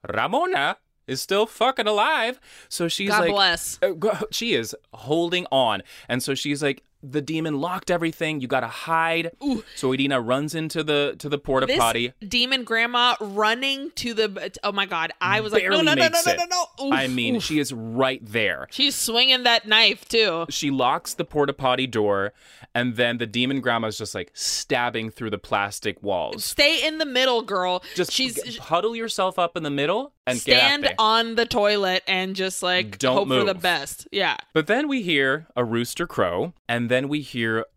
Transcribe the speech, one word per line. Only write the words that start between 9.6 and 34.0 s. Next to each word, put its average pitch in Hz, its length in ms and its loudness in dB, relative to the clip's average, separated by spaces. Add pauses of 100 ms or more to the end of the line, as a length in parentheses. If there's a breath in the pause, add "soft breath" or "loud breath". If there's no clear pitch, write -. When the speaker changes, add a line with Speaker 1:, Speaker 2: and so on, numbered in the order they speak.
Speaker 1:
So 131 180 0
Irina 135 260 0
runs 135 340 0
into 160 300 -4
the, 143 360 0
to 147 100 -10
the 143 80 0
porta 131 280 2
Speaker 2:
This 269 120 0
Speaker 1:
potty. 120 340 2 (160)
Speaker 2:
demon 247 380 0
grandma 240 560 2
running 240 760 0
to 233 180 -6
the, 202 380 -2 (120)
oh 202 100 0
my 196 120 0
God. 170 260 -4 (100)
I 190 200 2
was 214 120 -4
like, 208 100 4
"No, 185 60 0
Speaker 1:
Barely 320 160 4
Speaker 2:
no, 302 80 6
no, - 100 4
no, 320 60 6
Speaker 1:
makes 339 160 0
Speaker 2:
no, 349 80 4
Speaker 1:
it. 339 60 0
Speaker 2:
no, 349 60 0 (340)
no." 277 80 -4
Oof, 277 60 2
Speaker 1:
I 262 140 0
mean, 240 300 0
Speaker 2:
oof. 202 60 -4
Speaker 1:
she 151 160 0
is 135 120 -2
right 123 540 0
there. 101 460 0
Speaker 2:
She's 285 240 0
swinging 247 480 2
that 233 240 2
knife 214 420 4
too. 180 400 2
Speaker 1:
She 143 220 -4
locks 135 420 0
the 170 120 -6
porta 143 280 0
potty 131 340 0
door, 104 460 0 (420 loud breath)
and 120 220 0
then 120 220 2
the 117 80 -4
demon 127 340 0
grandma's 113 360 0
just, 107 160 -8
like, 92 200 -8
stabbing 120 760 -2
through 110 200 -8
the 104 100 -4
plastic 101 640 -4
walls. 92 400 -2
Speaker 2:
Stay 294 420 2
in 311 120 -2
the 311 80 0
middle, 247 380 2
girl. 180 400 -2 (120)
Speaker 1:
Just 175 160 -2
Speaker 2:
She's 262 320 -2
Speaker 1:
g-, 226 160 -10
huddle 196 360 0
yourself 208 440 -2
up 170 180 0
in 165 60 -4
the 147 80 -2
middle 175 420 0 (140)
and 123 160 -2
get - 180 4
out 269 60 6
Speaker 2:
stand 285 160 0
Speaker 1:
there. - 160 0
Speaker 2:
on 226 360 2
the 233 120 2
toilet 202 600 0
and 190 280 -2
just, 185 260 -4
like, 180 380 -2
Speaker 1:
Don't 127 160 4
Speaker 2:
hope 196 140 2
for 127 160 4
the 98 100 2
Speaker 1:
move. 87 80 -10
Speaker 2:
best. 165 480 -2